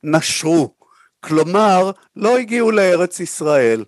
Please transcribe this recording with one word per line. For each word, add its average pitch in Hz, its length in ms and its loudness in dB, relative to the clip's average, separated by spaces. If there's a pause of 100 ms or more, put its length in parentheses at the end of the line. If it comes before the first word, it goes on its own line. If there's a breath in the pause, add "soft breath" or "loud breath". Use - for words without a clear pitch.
נשרו, 156 680 0 (460 soft breath)
כלומר 185 720 0 (240 soft breath)
לא 220 220 0
הגיעו 233 340 -2
לארץ 180 480 0
ישראל. 139 680 0